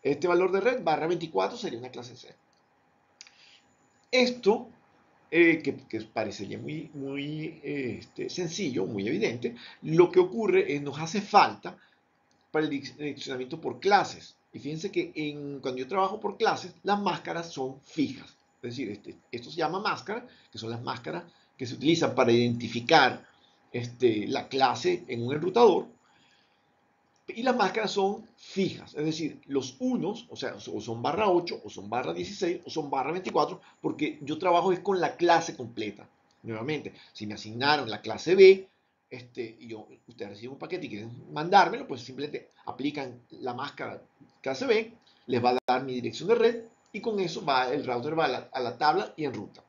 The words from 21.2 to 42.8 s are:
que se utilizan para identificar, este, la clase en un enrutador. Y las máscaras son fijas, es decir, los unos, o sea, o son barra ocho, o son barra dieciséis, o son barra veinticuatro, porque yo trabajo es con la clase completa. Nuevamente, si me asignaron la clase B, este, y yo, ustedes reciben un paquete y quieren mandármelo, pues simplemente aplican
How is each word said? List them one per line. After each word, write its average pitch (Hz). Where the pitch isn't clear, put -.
que 131
se 117
utilizan 147
para 120
identificar, 120
este, 120
la 131
clase 135
en 117
un 131
enrutador. 185
Y 214
las 247
máscaras 214
son 202
fijas, -
es 147
decir, 160
los 135
unos, 226
o 120
sea, 117
o 101
son 117
barra 170
ocho, 175
o -
son 101
barra 131
dieciséis, 180
o 131
son 147
barra 135
veinticuatro, 180
porque 151
yo 147
trabajo 175
es 175
con 190
la 147
clase 170
completa. 110
Nuevamente, 113
si 107
me 104
asignaron 117
la 104
clase 110
B, 190
este, 120
y 120
yo, 110
ustedes 101
reciben 117
un 139
paquete 170
y -
quieren 113
mandármelo, 170
pues 123
simplemente 135
aplican 135